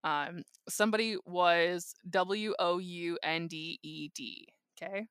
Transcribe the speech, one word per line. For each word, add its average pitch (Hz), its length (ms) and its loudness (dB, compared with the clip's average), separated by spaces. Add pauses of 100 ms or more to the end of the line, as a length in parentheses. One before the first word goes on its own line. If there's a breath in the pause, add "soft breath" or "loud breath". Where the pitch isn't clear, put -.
um, 151 380 -2 (260)
somebody 220 560 2
was 175 680 4 (160)
W 196 500 2
O 175 200 4
U 175 440 -4
N 165 240 -2
D 160 360 -8
E 156 320 -10
D, - 320 -14 (340)
okay? 202 300 -8